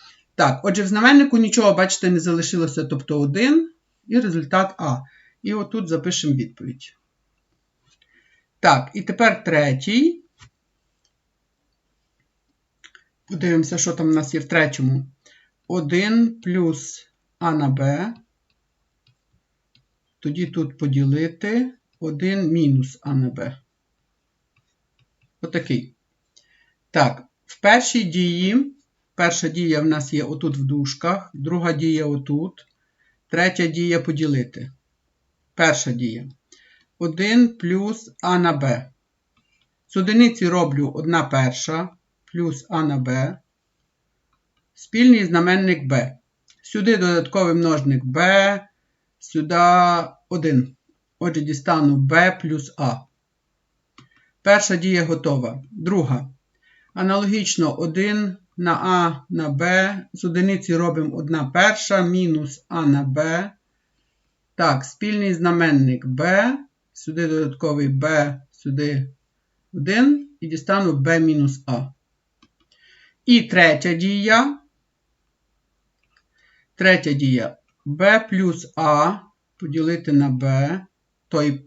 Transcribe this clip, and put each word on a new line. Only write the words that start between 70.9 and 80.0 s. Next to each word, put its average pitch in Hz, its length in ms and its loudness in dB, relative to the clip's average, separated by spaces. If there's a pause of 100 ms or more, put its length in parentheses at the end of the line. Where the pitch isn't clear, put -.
Б 156 260 2
мінус 147 480 0
А. 135 200 -4 (1400)
І 240 160 6
третя 170 520 2
дія. 208 640 0 (2250)
Третя 175 380 2
дія. 131 440 0 (280)
Б 196 440 2
плюс 185 460 -2
А 156 380 2 (440)
поділити 160 540 -4